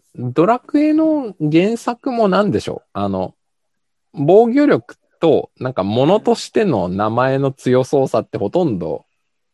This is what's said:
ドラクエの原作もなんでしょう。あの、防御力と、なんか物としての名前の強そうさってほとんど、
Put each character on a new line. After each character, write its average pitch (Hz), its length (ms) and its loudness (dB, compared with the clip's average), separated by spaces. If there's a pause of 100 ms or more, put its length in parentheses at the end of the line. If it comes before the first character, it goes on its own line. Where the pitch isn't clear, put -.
(160)
ド 123 320 0
ラ 240 120 0
ク - 200 -4
エ 302 140 2
の 302 460 0
原 170 380 2
作 247 340 -6
も 226 160 2
な 185 160 2
ん 202 60 0
で 107 100 -2
し - 80 -8
ょ - 160 -10
う。 - 100 -20
あ 101 140 -4
の、 92 280 -6 (800)
防 185 340 4
御 277 180 2
力 165 320 -2 (220)
と、 143 380 2
な 127 120 -8
ん 131 40 -8
か 92 100 -2
物 131 360 2
と 233 160 0
し - 160 -12
て 226 140 0
の 98 240 0
名 104 220 -2
前 131 260 0
の 139 140 -2
強 127 320 0
そ 135 200 0
う 131 40 -2
さ 113 140 -2
っ - 40 -14
て - 120 -10
ほ 101 120 -4
と 175 160 0
ん 107 140 -4
ど、 80 260 -8 (480)